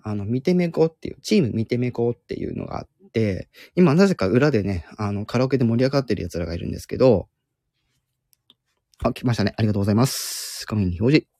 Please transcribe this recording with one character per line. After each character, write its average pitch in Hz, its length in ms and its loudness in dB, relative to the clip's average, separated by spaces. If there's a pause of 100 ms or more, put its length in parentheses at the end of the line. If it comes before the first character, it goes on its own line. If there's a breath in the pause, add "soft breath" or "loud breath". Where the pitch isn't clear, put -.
あ 107 120 -6
の、 101 100 -6
見 123 180 -2
て 180 120 2
め 175 140 2
こ 160 180 2
っ 165 80 -4
て - 140 -14
い - 40 -10
う、 - 80 -20
チ - 160 0
ー 196 60 6
ム 113 80 0
見 110 160 -2
て 120 120 -2
め 123 120 -2
こ 120 200 -2
っ 120 40 -2
て - 240 -12
い - 100 -6
う - 80 -8
の - 100 -8
が - 120 -10
あ - 40 -12
っ - 300 -20
て、 104 360 -2 (260 loud breath)
今 180 200 6
な 190 120 6
ぜ 185 80 2
か 95 140 0
裏 123 220 4
で 110 120 2
ね、 95 240 -4 (100)
あ 104 140 -4
の、 101 160 -6
カ - 120 -2
ラ 127 60 2
オ 131 40 0
ケ 127 100 -10
で 123 60 0
盛 117 160 2
り 127 40 2
上 135 60 2
が 143 100 0
っ - 40 -2
て 110 100 -4
る 95 80 -4
奴 87 160 -8
ら 85 80 -4
が 85 80 -6
い 90 40 -6
る - 100 -8
ん - 20 -6
で - 80 -8
す - 80 -16
け - 120 -6
ど、 120 300 4 (1700)
あ、 123 100 0
来 - 140 -6
ま 120 80 0
し - 20 -6
た 101 80 0
ね。 104 120 -4
あ 113 60 -2
り 110 60 2
が 107 40 2
と 101 60 -2
う - 20 0
ご 101 40 0
ざ 104 80 2
い - 20 2
ま 117 120 4
す。 - 600 -8
画 107 100 -6
面 98 120 0
に 87 120 -4
表 131 160 4
示。 - 120 0 (120)